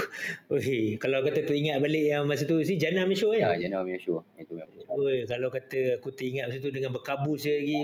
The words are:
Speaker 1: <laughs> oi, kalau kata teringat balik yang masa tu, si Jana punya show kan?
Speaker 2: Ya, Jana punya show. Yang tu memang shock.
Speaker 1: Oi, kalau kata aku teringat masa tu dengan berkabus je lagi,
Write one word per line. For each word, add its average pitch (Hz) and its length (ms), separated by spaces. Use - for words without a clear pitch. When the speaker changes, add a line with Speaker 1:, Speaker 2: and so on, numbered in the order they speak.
Speaker 1:
<laughs> - 340
oi, 113 400
kalau 135 240
kata 147 240
teringat 147 320
balik 151 320
yang 147 160
masa 143 240
tu, 165 160
si 180 80
Jana 180 320
punya 190 80
show 208 160
kan? 226 80
Speaker 2:
Ya, 92 240
Jana 92 240
punya 92 160
show. 85 320
Yang 87 160
tu - 80
memang 80 160
shock. - 240
Speaker 1:
Oi, 139 180
kalau 123 240
kata 131 260
aku - 80
teringat 131 400
masa 127 80
tu 135 160
dengan 135 160
berkabus 139 560
je 147 80
lagi, 147 300